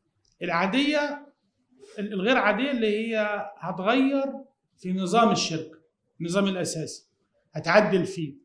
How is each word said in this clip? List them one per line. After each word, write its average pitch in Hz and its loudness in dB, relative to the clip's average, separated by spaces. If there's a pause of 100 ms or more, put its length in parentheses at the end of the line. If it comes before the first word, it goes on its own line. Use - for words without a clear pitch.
(420)
العادية، 269 0 (720)
ال-، 208 -6
الغير 214 2
عادية 208 2
اللي 226 0
هي 214 -2 (140)
هتغير 262 0 (440)
في 185 -6
نظام 190 4
الشركة، - -4 (440)
النظام 185 0
الأساسي، 165 -6 (460)
هتعدل 175 4
فيه، 156 -8 (120)